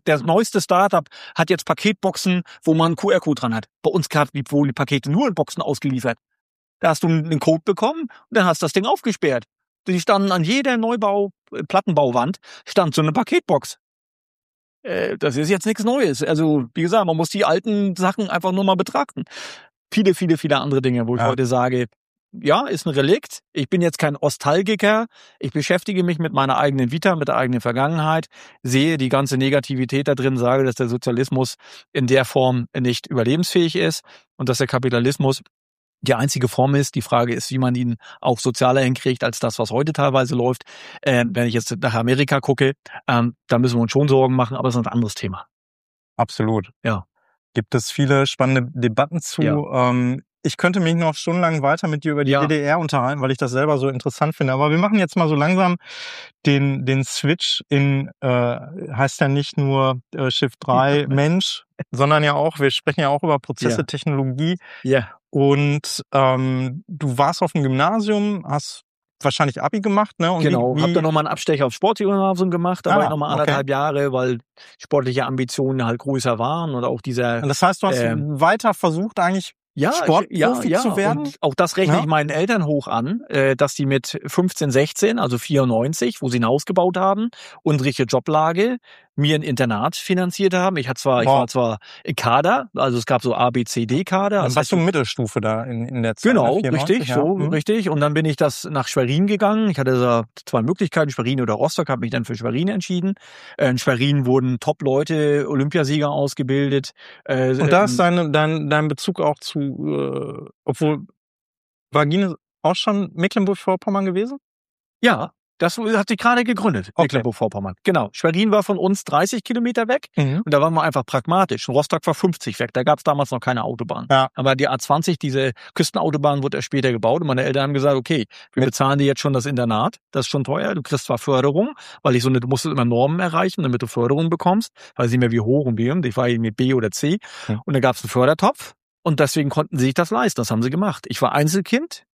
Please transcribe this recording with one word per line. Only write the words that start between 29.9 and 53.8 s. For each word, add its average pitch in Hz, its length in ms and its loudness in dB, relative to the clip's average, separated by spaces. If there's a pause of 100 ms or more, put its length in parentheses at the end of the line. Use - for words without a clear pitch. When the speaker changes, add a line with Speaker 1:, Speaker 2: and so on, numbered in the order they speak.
Speaker 1:
da 143 60 4
drin, 131 220 0
sage, 123 280 2
dass 127 100 0
der 127 140 -2
Sozialismus 123 680 -2 (380)
in 131 160 0
der 131 160 4
Form 127 420 0 (100)
nicht 123 300 -2
überlebensfähig 160 680 0
ist 160 260 -2 (340)
und 127 120 -4
dass 127 100 2
der 135 80 0
Kapitalismus 127 760 0 (600)
die 131 120 2
einzige 127 340 0
Form 135 260 2
ist. 139 200 0
Die 120 60 -2
Frage 120 320 0
ist, 117 180 -6
wie 131 80 -4
man 127 160 2
ihn 123 220 -2 (240)
auch 127 180 0
sozialer 131 440 2
hinkriegt 127 420 0
als 117 160 -2
das, 120 180 -4
was 110 120 -2
heute 143 240 0
teilweise 135 400 2
läuft. 123 300 0 (400)
Ähm, 120 280 2
wenn 120 140 0
ich 113 80 -2
jetzt 117 260 -4
nach 120 140 0
Amerika 131 460 2
gucke, 135 320 2 (360)
ähm, 120 260 2 (120)
da 120 120 2
müssen 120 180 2
wir 117 60 2
uns 113 100 -2
schon 143 160 4
Sorgen 131 260 4
machen, 127 240 0
aber 127 100 -2
es 120 60 -2
ist 117 120 0
ein - 60 -8
anderes 117 220 -2
Thema. - 320 -10 (720)
Speaker 2:
Absolut. 110 520 0 (140)
Speaker 1:
Ja. 104 220 -2 (480)
Speaker 2:
Gibt 113 200 -2
es - 160 -2
viele 139 360 2
spannende 131 480 0
Debatten 131 480 0
zu. - 180 -8
Speaker 1:
Ja. 147 480 0
Speaker 2:
Ähm, 123 340 0 (200)
ich - 160 -2
könnte 185 200 2
mich 165 160 2
noch 165 220 0
stundenlang 165 460 0
weiter 147 260 0
mit 151 160 -4
dir 156 80 0
über 147 100 0
die 135 100 2
Speaker 1:
Ja. 139 140 2
Speaker 2:
D 156 120 0
D 143 40 -2
R 147 160 2
unterhalten, 143 420 -2
weil 131 120 0
ich 131 60 -4
das 131 120 -2
selber 139 280 2
so 135 100 0